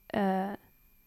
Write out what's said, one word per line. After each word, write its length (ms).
eh, 440